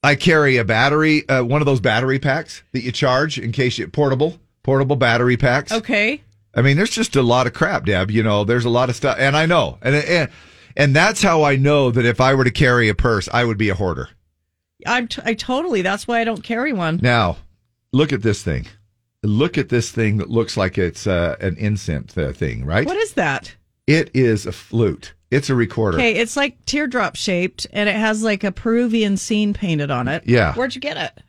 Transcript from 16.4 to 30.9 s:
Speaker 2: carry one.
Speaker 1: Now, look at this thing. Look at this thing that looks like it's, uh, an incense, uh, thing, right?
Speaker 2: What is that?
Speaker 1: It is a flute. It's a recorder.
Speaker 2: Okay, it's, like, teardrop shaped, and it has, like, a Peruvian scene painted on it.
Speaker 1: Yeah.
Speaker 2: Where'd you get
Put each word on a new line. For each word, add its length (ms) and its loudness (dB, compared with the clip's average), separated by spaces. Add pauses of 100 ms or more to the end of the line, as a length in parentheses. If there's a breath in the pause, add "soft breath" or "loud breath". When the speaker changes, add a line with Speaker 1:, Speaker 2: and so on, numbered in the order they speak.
Speaker 2:
carry 300 -4
one. 300 -2
Speaker 1:
Now, 340 0 (560)
look 200 2
at 100 -4
this 200 0
thing. 240 -4 (560)
Look 340 0
at 120 -2
this 240 -2
thing 260 0
that 120 -6
looks 260 -2
like 220 -2
it's, 280 -4
uh, 340 0
an 180 -4
incense, 600 -4
uh, 160 -4
thing, 300 -6
right? 220 0
Speaker 2:
What 100 -4
is 180 -4
that? 400 -4 (320)
Speaker 1:
It 280 2
is 320 2
a 60 -8
flute. 640 -4 (160)
It's 180 0
a 60 0
recorder. 440 0
Speaker 2:
Okay, 180 2
it's, 200 -4
like, 280 -4
teardrop 520 -4
shaped, 560 -4
and 160 -2
it 60 0
has, 280 0
like, 200 0
a 80 0
Peruvian 680 0
scene 380 0
painted 360 -2
on 180 -2
it. 180 -6
Speaker 1:
Yeah. 280 4
Speaker 2:
Where'd 200 -4
you 60 -12
get 160 -6